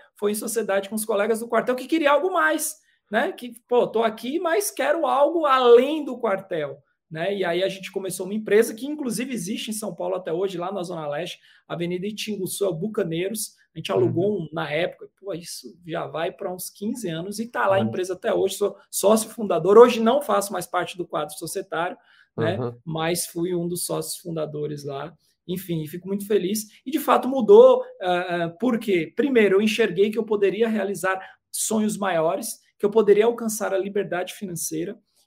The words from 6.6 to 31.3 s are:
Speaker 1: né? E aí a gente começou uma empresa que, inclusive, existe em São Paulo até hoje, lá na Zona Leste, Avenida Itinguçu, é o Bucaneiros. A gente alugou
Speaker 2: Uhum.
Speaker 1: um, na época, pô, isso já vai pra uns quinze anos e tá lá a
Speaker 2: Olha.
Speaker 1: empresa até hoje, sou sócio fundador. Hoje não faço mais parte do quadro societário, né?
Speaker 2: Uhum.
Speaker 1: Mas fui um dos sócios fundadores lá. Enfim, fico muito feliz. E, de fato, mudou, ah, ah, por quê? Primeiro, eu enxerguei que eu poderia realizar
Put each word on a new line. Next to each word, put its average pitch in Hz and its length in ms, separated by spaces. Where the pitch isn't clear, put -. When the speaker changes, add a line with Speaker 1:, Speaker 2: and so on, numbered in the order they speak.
Speaker 1:
né? 170 280
E 185 80
aí 175 180
a 190 60
gente - 240
começou 185 340
uma 196 80
empresa 220 400
que, 226 120
inclusive, 269 460
existe 196 380
em 214 40
São 185 200
Paulo 180 220
até 180 160
hoje, 180 260
lá 180 140
na 190 100
Zona 165 260
Leste, 160 300
Avenida 175 380
Itinguçu, 202 580
é 196 40
o 170 60
Bucaneiros. 190 840
A 160 60
gente 165 140
alugou 185 400
Speaker 2:
Uhum. 180 120
Speaker 1:
um, 151 80
na 160 160
época, 160 400
pô, 196 120
isso 165 540
já 156 180
vai 151 280
pra 185 200
uns 180 180
quinze 226 380
anos 180 300
e 233 100
tá 226 200
lá 190 80
a - 20
Speaker 2:
Olha. 214 100
Speaker 1:
empresa 185 260
até 208 200
hoje, 190 220
sou 202 200
sócio 214 400
fundador. 190 480
Hoje 226 220
não 240 200
faço 202 320
mais 180 140
parte 180 320
do 175 80
quadro 151 300
societário, 170 600
né? 160 220
Speaker 2:
Uhum. 120 160
Speaker 1:
Mas 165 420
fui 175 280
um 175 140
dos 175 180
sócios 160 300
fundadores 151 680
lá. 143 280
Enfim, 170 400
fico 180 220
muito 202 180
feliz. 202 400
E, 262 60
de 302 80
fato, - 300
mudou, 254 540
ah, 180 240
ah, 165 40
por 233 180
quê? 175 360
Primeiro, 226 420
eu 208 60
enxerguei 214 480
que 226 80
eu 220 60
poderia 208 440
realizar 190 520